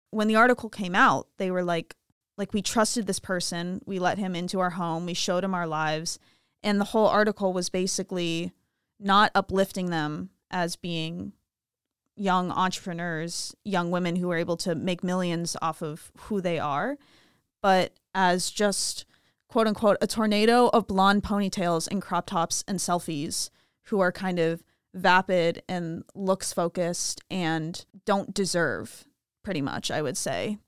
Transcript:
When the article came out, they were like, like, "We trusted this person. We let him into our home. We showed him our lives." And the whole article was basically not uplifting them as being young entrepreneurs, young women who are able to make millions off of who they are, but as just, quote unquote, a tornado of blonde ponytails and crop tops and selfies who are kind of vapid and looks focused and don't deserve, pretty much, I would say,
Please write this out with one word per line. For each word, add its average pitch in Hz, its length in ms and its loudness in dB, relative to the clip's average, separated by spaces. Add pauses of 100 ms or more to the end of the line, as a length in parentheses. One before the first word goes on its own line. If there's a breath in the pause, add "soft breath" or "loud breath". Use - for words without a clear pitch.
(100)
When 214 160 0
the 220 80 4
article 240 340 6
came 185 280 -4
out, 208 400 4
they 185 160 -2
were 180 100 0
like, 170 320 -2 (420)
like, 202 160 -6
"We 208 100 0
trusted 220 440 0
this 190 140 -2
person. 180 680 -4
We 190 140 -4
let 180 180 2
him 190 160 -2
into 180 240 -4
our 180 120 2
home. 170 360 -4
We 170 80 -4
showed 180 300 -2
him 190 100 -2
our 175 140 -2
lives." 156 500 -4 (460)
And 202 160 2
the 202 60 0
whole 220 200 4
article 202 460 2
was 180 180 -4
basically 180 840 -4 (460)
not 202 380 4
uplifting 190 540 0
them 165 400 -4 (200)
as 175 240 -2
being 170 580 -6 (840)
young 180 340 2
entrepreneurs, 170 1040 -4 (100)
young 175 260 0
women 180 260 0
who 180 140 -2
are 170 60 0
able 170 220 -2
to 180 160 -2
make 175 300 -4
millions 175 580 -2
off 160 180 -4
of 160 300 -10 (120)
who 208 180 -4
they 170 180 0
are, 160 400 -2 (640 soft breath)
but 185 360 2 (160)
as 180 360 2
just, - 560 -2 (420)
quote 226 180 4
unquote, 214 360 4
a 226 40 2
tornado 220 640 4
of 214 180 4
blonde 196 360 4
ponytails 185 640 0
and 196 140 -4
crop 180 240 -2
tops 175 420 -2
and 196 100 -2
selfies 170 680 -4 (360)
who 202 160 0
are 180 120 4
kind 185 260 -4
of 165 240 0 (300)
vapid 180 720 4
and 170 380 -6 (100)
looks 190 380 -2
focused 175 800 -2
and 165 560 -4 (180)
don't 196 300 -2
deserve, 160 720 -2 (360)
pretty 175 200 -4
much, - 280 -6
I 147 120 -2
would 135 160 -4
say, 139 500 -4